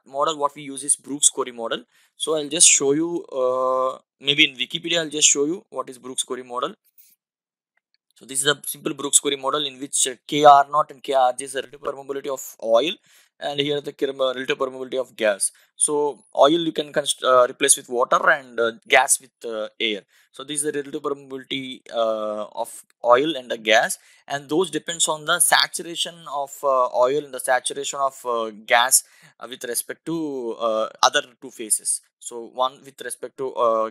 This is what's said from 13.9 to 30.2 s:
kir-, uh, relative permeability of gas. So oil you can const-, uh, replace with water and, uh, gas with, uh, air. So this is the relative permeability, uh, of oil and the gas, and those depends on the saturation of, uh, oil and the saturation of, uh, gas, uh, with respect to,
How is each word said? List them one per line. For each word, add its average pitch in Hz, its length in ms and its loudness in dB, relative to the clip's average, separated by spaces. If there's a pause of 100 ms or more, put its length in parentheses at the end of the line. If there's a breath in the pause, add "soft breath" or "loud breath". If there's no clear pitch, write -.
kir-, 135 180 2
uh, 131 240 0
relative 131 240 -2
permeability 131 400 -4
of 113 160 -6
gas. 104 380 0 (240 soft breath)
So 147 480 -2 (120)
oil 151 220 6
you 160 140 -2
can 147 200 -8
const-, 143 300 -2
uh, 127 260 6
replace 135 280 2
with 143 120 -16
water 131 420 2
and, 131 280 -2
uh, 117 140 2 (160)
gas 135 320 4
with, 135 100 -20 (140)
uh, 110 240 -6 (100)
air. 104 240 -2 (300 soft breath)
So 131 100 -16
this 147 140 -10
is 147 80 -4
the 151 80 -2
relative 143 280 -8
permeability, 135 840 -8 (120)
uh, 107 580 -2
of - 320 -10 (200)
oil 135 320 4
and 123 120 -10
the 120 80 -4
gas, 113 420 2 (280 soft breath)
and 143 220 -8
those 156 240 0
depends 160 340 -4
on 156 180 -2
the 170 140 0
saturation 165 800 0 (180)
of, 143 160 -6 (140)
uh, 131 240 2 (100)
oil 135 260 2
and 135 80 -16
the 127 60 -10
saturation 139 640 -2
of, 135 260 -2
uh, 113 240 -2 (160)
gas, 123 380 2 (340 soft breath)
uh, - 100 -16
with 127 140 -14
respect 120 440 -8
to, 143 520 -6